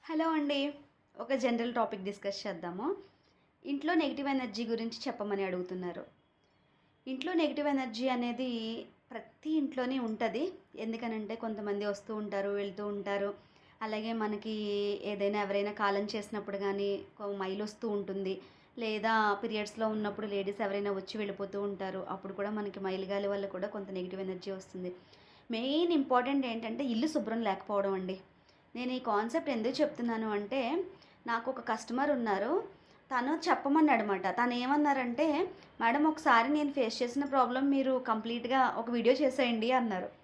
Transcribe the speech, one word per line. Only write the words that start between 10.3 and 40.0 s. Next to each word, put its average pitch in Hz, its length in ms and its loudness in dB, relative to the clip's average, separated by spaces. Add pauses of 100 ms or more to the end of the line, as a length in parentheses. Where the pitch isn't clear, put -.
ఎందుకనంటే 226 600 -4
కొంతమంది 208 500 -4
వస్తూ 208 300 -4
ఉంటారు, 202 340 -2
వెళ్తూ 202 380 -4
ఉంటారు. 202 420 -2 (520)
అలాగే 220 320 -4
మనకి 214 420 -2 (480)
ఏదైనా 202 380 0
ఎవరైనా 202 300 0
కాలం 202 340 2
చేసినప్పుడు 202 520 -6
కానీ 202 320 0 (260)
కొ-, 202 220 -6
మైలు 196 260 -4
వస్తూ 214 260 -6
ఉంటుంది. 196 460 -2 (420)
లేదా 220 360 0 (200)
పీరియడ్స్‌లో 214 560 -2
ఉన్నప్పుడు 214 380 -2
లేడీస్ 202 340 -2
ఎవరైనా 202 300 0
వచ్చి 196 260 -4
వెళ్ళిపోతూ 196 440 -4
ఉంటారు. 190 480 -4
అప్పుడు 196 240 -6
కూడా 202 160 -2
మనకి 208 300 -4
మైలు 190 260 -2
గాలి 202 220 -2
వల్ల 202 180 0
కూడా 196 220 -4
కొంత 202 240 -6
నెగెటివ్ 185 300 -6
ఎనర్జీ 190 300 -6
వస్తుంది. 185 400 -8 (580)
మెయిన్ 277 440 2
ఇంపార్టెంట్ 262 520 2
ఏంటంటే 226 380 -4
ఇల్లు 240 240 2
శుభ్రం 233 340 0
లేకపోవడం 196 520 0
అండి. 190 240 -2 (580)
నేను 247 160 -4
ఈ 254 80 -2
కాన్సెప్ట్ 240 500 0
ఎందుకు 233 260 0
చెప్తున్నాను 233 560 0
అంటే, 208 280 -2 (680)
నాకు 233 240 -2
ఒక 254 120 -4
కస్టమర్ 240 500 0
ఉన్నారు. 226 420 2 (580)
తను 254 240 0
చెప్పమన్నాడనమాట. 277 920 4
తను 240 260 2
ఏమన్నారంటే, 262 720 2 (520)
"మేడం, 233 280 4
ఒకసారి 269 440 6
నేను 294 220 4
ఫేస్ 233 260 2
చేసిన 254 280 0
ప్రాబ్లం 269 440 4
మీరు 269 300 4
కంప్లీట్గా 240 800 2
ఒక 226 120 -2
వీడియో 240 240 6
చేసేయండి" 247 580 2
అన్నారు. 226 360 2 (160)